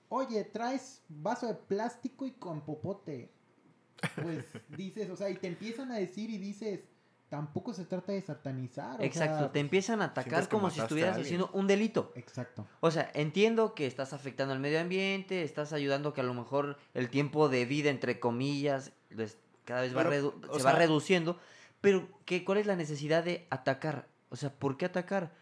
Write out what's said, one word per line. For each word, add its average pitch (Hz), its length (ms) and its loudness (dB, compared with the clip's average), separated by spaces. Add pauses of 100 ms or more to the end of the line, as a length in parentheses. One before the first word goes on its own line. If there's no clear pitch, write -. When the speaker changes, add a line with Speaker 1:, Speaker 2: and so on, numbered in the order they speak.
Speaker 1:
"Oye, 233 360 -2
traes 247 640 -6
vaso 185 380 -4
de 214 80 -2
plástico 233 680 -4
y 254 60 -6
con 165 300 -10
popote". 151 680 -8 (880)
Pues 156 240 -6
<laughs> - 240 -18
dices, 185 400 -8
o 180 60 -8
sea, 196 140 -4
y 185 60 -4
te 185 120 -8
empiezan 226 440 -8
a 240 60 -6
decir 208 340 -6
y 214 80 -6
dices, 202 420 -8 (480)
tampoco 151 440 -6
se 175 120 -8
trata 185 280 -4
de 190 80 -2
satanizar, 143 800 -6
o 202 40 2
Speaker 2:
Exacto, 156 360 2
Speaker 1:
sea, 139 120 2
Speaker 2:
te 147 80 2
empiezan 190 420 2
a 175 40 2
atacar 135 180 -2 (200)
Speaker 3:
sientes 185 40 -4
que - 40 -6
Speaker 2:
como 202 180 2
si 151 100 -4
Speaker 3:
mataste - 20 2
a - 40 2
Speaker 2:
estuvieras 165 320 2
Speaker 3:
alguien. - 80 -2 (100)
Speaker 2:
haciendo 180 180 0
un 196 140 2
delito. 202 480 4
Speaker 1:
Exacto. - 520 -10 (120)
Speaker 2:
O 165 120 6
sea, 156 220 0
entiendo 214 600 4
que 151 120 -2
estás 131 260 -6
afectando 135 400 -4
al 131 60 -2
medio 147 200 2
ambiente, 190 640 0
estás 151 300 -4
ayudando 143 400 0
que 139 80 -2
a 127 40 2
lo 127 80 0
mejor 139 440 -2 (180)
el 127 140 0
tiempo 147 400 4
de 123 160 4
vida, 143 260 2
entre 123 280 0
comillas, 135 720 0 (180)
les, 107 280 -6 (280)
cada 123 160 -2
vez 127 140 0
va 131 80 4
Speaker 3:
Pero, 143 300 2
Speaker 2:
redu-, - 160 -14
Speaker 3:
o 147 80 -2
Speaker 2:
se 131 60 0
va 135 80 8
Speaker 3:
sea 151 80 8
Speaker 2:
reduciendo, 165 600 4 (420)
pero 190 260 6 (180)
¿qué, 180 200 -2
cuál 196 140 2
es 208 80 2
la 202 80 2
necesidad 151 480 2
de 175 260 -4
atacar? 135 580 -2 (220)
O 135 60 -14
sea, 139 180 -4
¿por 135 240 -2
qué 180 80 0
atacar? 180 460 -2 (100)